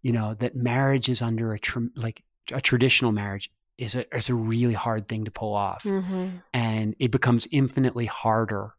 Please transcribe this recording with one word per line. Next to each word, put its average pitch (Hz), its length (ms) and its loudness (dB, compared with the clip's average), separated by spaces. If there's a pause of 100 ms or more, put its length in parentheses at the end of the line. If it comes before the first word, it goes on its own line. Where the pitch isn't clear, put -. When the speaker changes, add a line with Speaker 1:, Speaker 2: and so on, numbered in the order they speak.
Speaker 1:
you 123 100 2
know, 110 280 0
that 123 160 -4
marriage 131 520 2
is 123 120 0
under 113 320 0
a 104 60 -4
tr-, - 360 -4
like, 113 280 -6 (300)
a 139 80 -4
traditional 123 520 4
marriage 101 380 -4 (260)
is 117 180 -6
a, - 220 -6
is 117 140 -2
a 123 40 2
really 113 380 2
hard 110 360 -2
thing 110 180 -4
to 104 40 -8
pull 107 240 -6
off. 101 300 -2
Speaker 2:
Mm-hmm. 190 440 -2 (260)
Speaker 1:
And 110 440 0
it 127 120 0
becomes 120 400 2
infinitely 131 560 2
harder 107 720 0